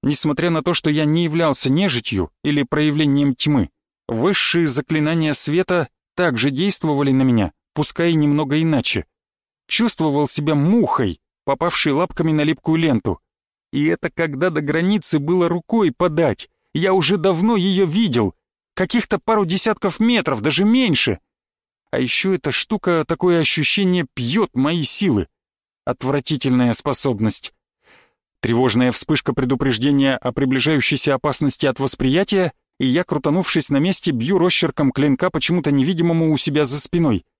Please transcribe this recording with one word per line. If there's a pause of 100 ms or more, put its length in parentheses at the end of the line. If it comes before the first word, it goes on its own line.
Несмотря
на
то,
что
я
не
являлся
нежитью (120)
или
проявлением
тьмы, (380)
высшие
заклинания
света (260)
также
действовали
на
меня, (220)
пускай
и
немного
иначе. (640)
Чувствовал
себя
мухой, (300)
попавшей
лапками
на
липкую
ленту. (520)
И
это
когда
до
границы
было
рукой
подать. (240)
Я
уже
давно
её
видел. (400)
Каких-то
пару
десятков
метров,
даже
меньше. (720)
А
ещё
эта
штука,
такое
ощущение,
пьёт
мои
силы. (580)
Отвратительная
способность. (880)
Тревожная
вспышка
предупреждения
о
приближающейся
опасности
от
восприятия, (260)
и
я,
крутанувшись
на
месте,
бью
росчерком
клинка
почему-то
невидимому
у
себя
за
спиной. (140)